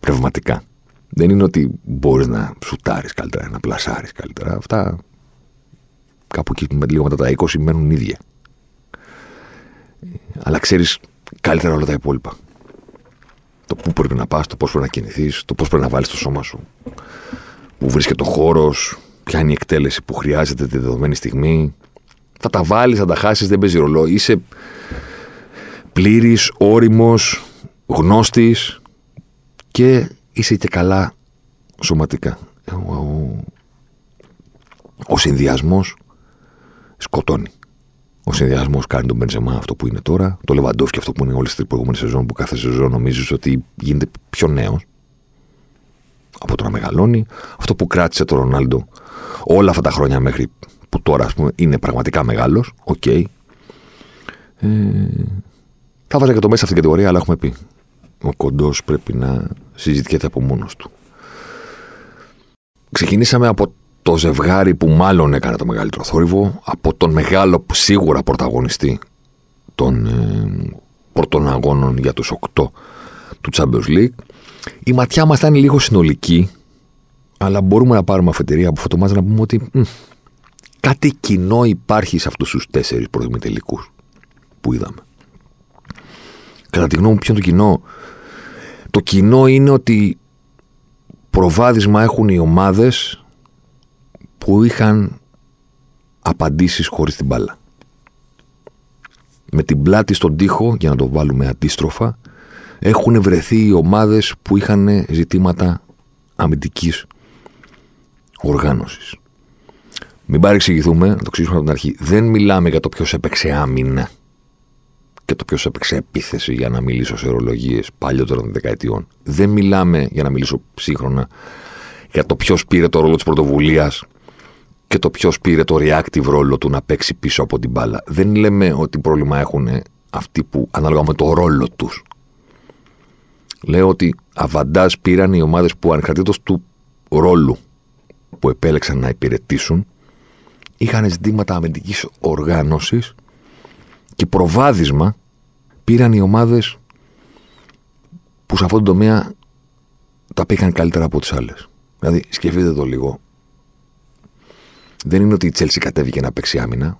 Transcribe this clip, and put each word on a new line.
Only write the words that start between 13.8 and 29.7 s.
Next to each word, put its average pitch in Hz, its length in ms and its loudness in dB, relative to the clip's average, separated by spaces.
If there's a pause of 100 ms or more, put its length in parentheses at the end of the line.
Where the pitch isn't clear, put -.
πρέπει 69 220 0
να 58 120 -2
πας, 76 200 -2
το - 100 -14
πώς 71 140 -4
πρέπει 71 140 -2
να 65 60 -6
κινηθείς, 69 540 -6
το - 100 -6
πώς 73 140 -2
πρέπει 73 140 0
να 65 60 -2
βάλεις 65 200 -2
το - 80 -10
σώμα 69 260 -6
σου, - 180 -16 (1160)
πού 65 120 -2
βρίσκεται 71 320 0
ο - 40 -2
χώρος, 78 720 2 (260)
ποια 80 160 -4
είναι 76 100 2
η - 20 2
εκτέλεση 71 520 -2
που - 100 -12
χρειάζεται 73 520 -2
τη 65 120 -6
δεδομένη 64 360 -2
στιγμή. 76 600 -2 (680)
Θα - 100 -4
τα 92 120 0
βάλεις, 110 360 2
θα 101 60 2
τα 85 100 2
χάσεις, 104 340 0
δεν 98 100 2
παίζει 95 200 2
ρολό. 78 280 2
Είσαι 98 340 2 (1500)
πλήρης, 113 680 4
όριμος, 113 840 4 (420)
γνώστης 110 960 2 (880)
και 127 420 2 (220)